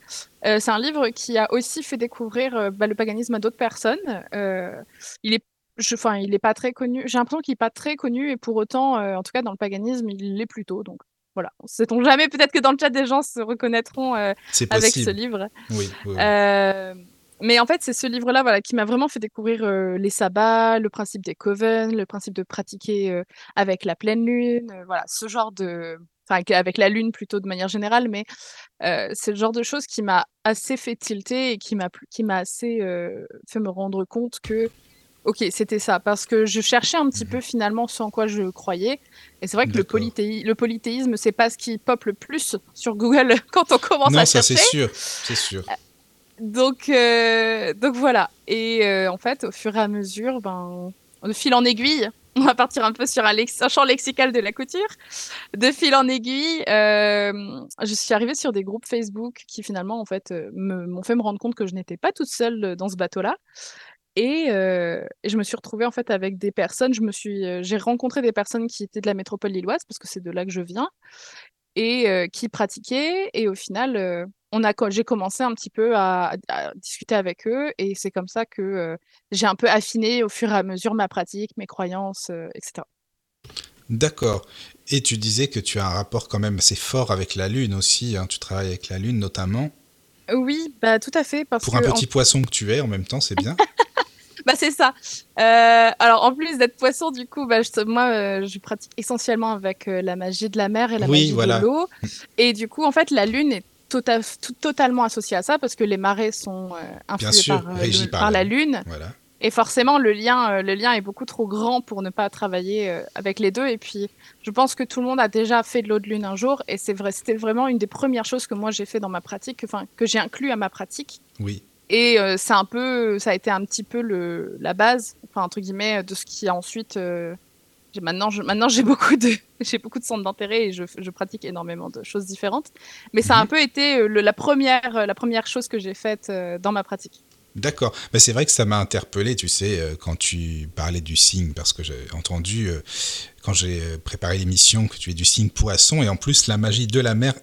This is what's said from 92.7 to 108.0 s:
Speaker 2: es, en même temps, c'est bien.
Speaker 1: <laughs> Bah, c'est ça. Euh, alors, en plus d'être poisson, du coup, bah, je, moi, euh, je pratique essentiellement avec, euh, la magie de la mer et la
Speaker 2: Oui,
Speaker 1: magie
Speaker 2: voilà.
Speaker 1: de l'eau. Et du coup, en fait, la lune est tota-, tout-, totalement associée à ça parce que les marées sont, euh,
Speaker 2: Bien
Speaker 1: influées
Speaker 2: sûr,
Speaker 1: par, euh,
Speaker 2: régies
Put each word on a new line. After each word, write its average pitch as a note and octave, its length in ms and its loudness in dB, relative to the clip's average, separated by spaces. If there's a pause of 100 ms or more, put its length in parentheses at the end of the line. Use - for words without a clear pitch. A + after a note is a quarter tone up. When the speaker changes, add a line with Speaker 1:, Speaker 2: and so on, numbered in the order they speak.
Speaker 2:
es, C3 80 2
en C#3 60 -4
même G2 180 -4
temps, C3 160 -6
c'est - 140 -2
bien. A2+ 220 0
Speaker 1:
<laughs> - 100 4 (800)
Bah, B3+ 120 4
c'est D4+ 160 2
ça. C4+ 200 4 (460)
Euh, A3+ 520 8 (100)
alors, A#3 240 8
en B3+ 100 6
plus D#4 240 -4
d'être B3 180 4
poisson, C4+ 360 0
du B3 160 -10
coup, C#4+ 180 -6
bah, A3+ 160 4
je, A3+ 220 -2
moi, A#3+ 260 2
euh, G3 340 0
je G3 140 -10
pratique - 380 -10
essentiellement A3+ 560 -2
avec, G3 340 -6
euh, F#3 160 -2
la F3+ 140 -4
magie F#3 340 -4
de G#3 80 -4
la G3+ 100 2
mer A3 240 2
et A3+ 60 -2
la A3 80 0
Speaker 2:
Oui, D3 140 6
Speaker 1:
magie D3+ 100 2
Speaker 2:
voilà. A#2 300 2
Speaker 1:
de G3+ 60 2
l'eau. D#4 220 0 (500)
Et A#3+ 140 6
du G#3+ 140 -4
coup, D4 180 -6
en D4 60 4
fait, D#4 220 2
la A3 120 4
lune C4 280 2
est F#3+ 100 -4 (260)
tota-, A#3+ 300 2 (220)
tout-, - 140 -12
totalement B3+ 500 2
associée A3 320 -2
à F3+ 60 0
ça D4 180 0
parce - 160 -4
que A#3 80 0
les G3+ 120 0
marées G3+ 360 0
sont, F#3 420 -10
euh, E3+ 40 -12 (400)
Speaker 2:
Bien G#2+ 100 -2
Speaker 1:
influées G#2+ 120 2
Speaker 2:
sûr, - 220 2
Speaker 1:
par, - 80 -10
euh, - 80 -8
Speaker 2:
régies F3 280 0